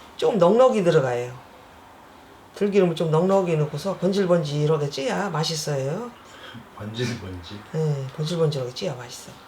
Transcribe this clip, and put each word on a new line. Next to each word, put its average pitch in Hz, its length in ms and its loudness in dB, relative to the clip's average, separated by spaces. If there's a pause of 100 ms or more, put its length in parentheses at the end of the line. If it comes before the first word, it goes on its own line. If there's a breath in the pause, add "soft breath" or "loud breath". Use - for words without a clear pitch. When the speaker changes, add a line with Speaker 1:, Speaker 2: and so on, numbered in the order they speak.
(160)
Speaker 1:
좀 240 220 2
넉넉히 220 460 6
들어가요. 127 520 2 (1160)
들기름을 190 400 2
좀 160 160 -2
넉넉히 180 460 4
넣고서 151 420 -2
번질번질하게 160 920 2
찌야 202 400 -4
맛있어요. 156 800 -4 (640 loud breath)
Speaker 2:
번질번질? 104 840 -8 (140)
Speaker 1:
네, 147 340 -2 (100)
번질번질하게 151 580 -2
찌야 175 200 -6
맛있어. - 380 -16 (160)